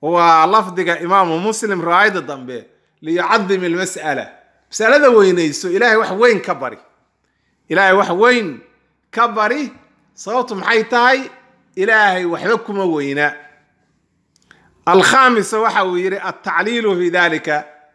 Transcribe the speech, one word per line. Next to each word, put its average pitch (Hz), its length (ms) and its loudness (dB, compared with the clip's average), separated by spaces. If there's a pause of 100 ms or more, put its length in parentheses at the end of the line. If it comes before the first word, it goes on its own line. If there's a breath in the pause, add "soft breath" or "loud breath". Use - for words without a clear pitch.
Waa 165 440 4
lafdiga 180 540 0
Imaamu 175 380 0
Muslim, 202 420 -4
riwaayadda 180 400 2
dambe, 127 460 -12 (360)
"Liyucadim 185 640 -2
ilmas'ala." 165 600 -4 (460)
Mas'alada 262 400 4
weynayso, 180 600 2
Ilaahay 220 260 2
wax 220 140 0
weyn 214 300 2
ka 180 140 -6
bari. 123 240 -10 (920)
Ilaahay 185 240 4
wax 196 160 2
weyn 220 380 0 (640)
ka 233 160 0
bari. 220 420 -4 (440)
Sababtu 226 420 -6
maxay 220 280 -2
tahay? 247 360 2 (560)
Ilaahay 196 480 2
waxba 175 340 -2
kuma 202 260 -6
weyna. 147 500 -2 (1500 soft breath)
Alkhaamisa 220 760 4
waxa 220 240 0
uu 180 140 -4
yidhi, 190 200 -4
"Attacliilu 190 800 -2
fi 175 120 0
dhalika." 165 460 0 (380)